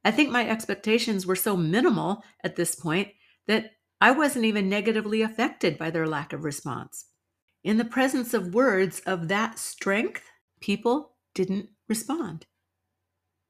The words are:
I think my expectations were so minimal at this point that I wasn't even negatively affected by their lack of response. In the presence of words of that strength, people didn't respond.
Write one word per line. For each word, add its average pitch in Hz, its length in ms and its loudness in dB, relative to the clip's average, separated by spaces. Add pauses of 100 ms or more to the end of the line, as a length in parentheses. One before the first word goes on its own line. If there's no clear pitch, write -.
I 208 100 4
think 285 180 4
my 233 180 0
expectations 220 760 0
were 185 100 2
so 202 220 0
minimal 185 680 2 (180)
at - 140 -4
this 170 180 -2
point 180 340 -2 (380)
that 220 260 0 (280)
I 226 120 8
wasn't 269 340 2
even 208 240 2
negatively 214 500 0
affected 220 560 0
by 160 140 -4
their 160 160 -2
lack 156 260 -4
of 147 120 -8
response. - 600 -8 (560)
In 214 160 2
the 233 60 2
presence 262 480 0
of 185 220 -2
words 196 460 4
of 180 280 -4
that 214 300 -2
strength, - 640 -2 (380)
people 233 560 -2 (180)
didn't 190 340 -2 (200)
respond. 220 580 -6 (1040)